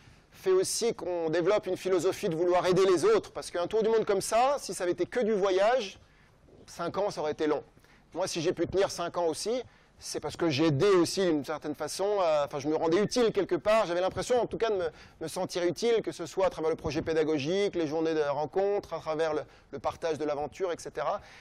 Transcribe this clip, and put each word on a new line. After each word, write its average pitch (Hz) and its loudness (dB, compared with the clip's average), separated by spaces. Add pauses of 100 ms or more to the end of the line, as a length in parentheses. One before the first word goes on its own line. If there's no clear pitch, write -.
(320)
fait - 0
aussi 190 2
qu'on 170 -4
développe 180 2
une 185 -2
philosophie 185 0
de 160 -2
vouloir 175 2
aider 185 4
les 180 4
autres. 214 4
Parce - -12
qu'un 175 -2
tour 220 0
du 214 2
monde 220 2
comme 196 2
ça, 262 2
si - -10
ça 190 -8
avait 175 2
été 349 -2
que - -2
du 220 2
voyage, 196 2 (680)
cinq 170 -8
ans, 202 0
ça 170 -6
aurait 151 0
été 156 -2
long. 147 0 (500)
Moi, 175 -2
si 175 -4
j'ai 170 2
pu 170 -2
tenir 185 2
cinq 170 -6
ans 175 2
aussi, 220 -2 (340)
c'est - -10
parce - -6
que 170 2
j'ai 143 4
aidé 160 4
aussi 185 4
d'une 151 2
certaine 151 -6
façon, 156 -4 (160)
euh, 156 2
enfin, 143 -4
je 131 -6
me 156 2
rendais 165 2
utile 220 2
quelque 180 0
part, 214 2
j'avais 175 -2
l'impression 185 0
en 202 0
tout 190 -6
cas 226 0
de 208 0
me, 175 -2 (320)
me 160 -8
sentir 180 -4
utile, 214 0
que 170 -6
ce 170 -10
soit 185 0
à - -2
travers 160 -2
le 165 0
projet 160 -4
pédagogique, 160 0
les 165 0
journées 160 0
de 156 2
rencontres, 156 -2
à 160 -6
travers 156 -2
le, 143 -2 (280)
le 139 -10
partage 156 -4
de 147 -4
l'aventure, 147 -4
et - -6
cetera. 160 -6 (200)